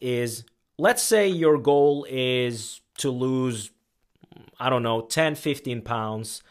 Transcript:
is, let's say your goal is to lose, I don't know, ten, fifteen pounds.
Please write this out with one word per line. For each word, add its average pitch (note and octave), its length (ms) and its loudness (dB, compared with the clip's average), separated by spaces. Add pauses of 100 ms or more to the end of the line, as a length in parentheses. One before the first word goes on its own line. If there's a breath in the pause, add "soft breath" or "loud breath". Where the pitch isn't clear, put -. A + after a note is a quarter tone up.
is, A#2+ 420 -4 (340)
let's G3 260 2
say G#3 240 4
your D#3+ 300 4
goal C#3+ 520 4
is B2+ 720 -2 (160)
to C3+ 140 -2
lose, B2+ 580 -2 (920)
I B2 100 -2
don't B2 140 0
know, A2+ 180 -2
ten, D#3 340 -2
fifteen C3+ 460 -6
pounds. A2 680 -8